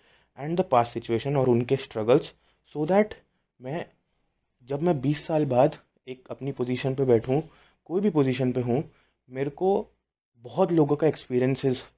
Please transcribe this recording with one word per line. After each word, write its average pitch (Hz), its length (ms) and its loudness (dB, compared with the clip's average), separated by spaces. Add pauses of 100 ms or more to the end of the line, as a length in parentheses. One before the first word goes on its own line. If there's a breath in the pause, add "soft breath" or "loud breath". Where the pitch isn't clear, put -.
(380 soft breath)
and 165 240 -4
the 180 120 -2
past 117 260 2
situation 117 380 -2
और 127 120 2
उनके 120 280 2
struggles, 120 560 0 (420)
so 151 140 -4
that 208 240 2 (480)
मैं 139 240 -8 (840)
जब 143 120 -4
मैं 170 200 0
बीस 143 260 -4
साल 156 180 0
बाद 135 320 2 (300)
एक 127 240 -16
अपनी 131 200 -10
पोजीशन 127 440 -4
पे 139 100 0
बैठूँ, 131 360 2 (440 soft breath)
कोई 180 160 -2
भी 208 80 2
पोजीशन 131 420 0
पे 123 100 -2
हूँ, 123 220 0 (460)
मेरे 135 200 -6
को 196 380 -2 (500)
बहुत 123 340 -2
लोगों 147 240 4
का 156 120 0
एक्सपीरियंसेस 127 760 0 (140)